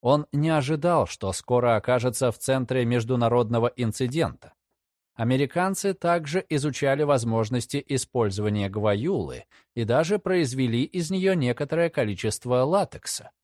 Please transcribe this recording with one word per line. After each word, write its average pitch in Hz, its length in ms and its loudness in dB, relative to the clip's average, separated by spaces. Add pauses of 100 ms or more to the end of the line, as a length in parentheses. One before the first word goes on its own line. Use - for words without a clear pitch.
Он 143 300 2
не 147 180 0
ожидал, 151 580 0
что - 260 -6
скоро 123 420 2
окажется 123 560 0
в - 60 -8
центре 131 480 0
международного 120 800 2
инцидента. 120 880 -4 (640)
Американцы 170 760 0
также 170 540 0
изучали 143 560 0
возможности 117 840 0
использования 104 840 0
гваюлы 104 760 -2 (300)
и 117 80 -2
даже 160 360 2
произвели 131 640 0
из 165 260 -4
неё 190 260 2
некоторое 151 540 0
количество 120 760 -2
латекса. - 680 -4 (120)